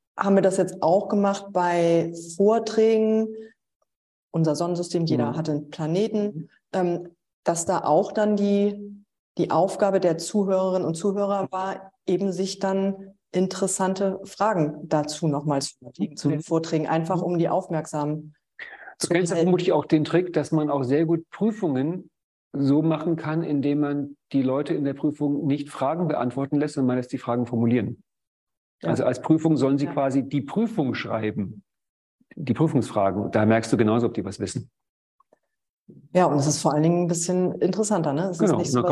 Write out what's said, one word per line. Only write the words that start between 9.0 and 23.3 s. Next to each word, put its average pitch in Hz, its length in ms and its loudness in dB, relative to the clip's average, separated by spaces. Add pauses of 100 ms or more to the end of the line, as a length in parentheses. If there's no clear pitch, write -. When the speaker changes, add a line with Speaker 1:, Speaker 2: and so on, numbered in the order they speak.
Speaker 1:
die 165 120 0
Aufgabe 190 500 2
der 165 180 2
Zuhörerinnen 185 680 0
und 165 80 -2
Zuhörer 196 560 -2
war, 190 420 -6 (140)
eben 190 260 0
sich 190 260 -4
dann 196 560 -2 (180)
interessante 190 920 0
Fragen 170 640 -2
dazu 151 400 -2
nochmal 143 340 0
zu - 180 -10
überlegen, 143 360 -8
zu - 120 -2
den 147 100 0
Speaker 2:
Mhm. 160 40 -6
Speaker 1:
Vorträgen, 165 440 -2
einfach 165 320 0
Speaker 2:
Mhm. - 60 -2
Speaker 1:
um 175 140 0
die 170 100 2
aufmerksam 156 840 -4 (640)
Speaker 2:
Du - 100 -4
Speaker 1:
zu - 40 -
Speaker 2:
kennst 175 180 0
ja 185 60 0
Speaker 1:
halten. 170 120 4
Speaker 2:
vermutlich 180 240 4
auch 147 120 2
den 156 200 2
Trick, 175 280 0
dass 202 200 -2
man 151 180 2
auch 139 120 0
sehr 143 220 2
gut 165 240 -2
Prüfungen 185 840 -2 (440)
so 139 260 2
machen 160 360 0
kann, 160 260 -4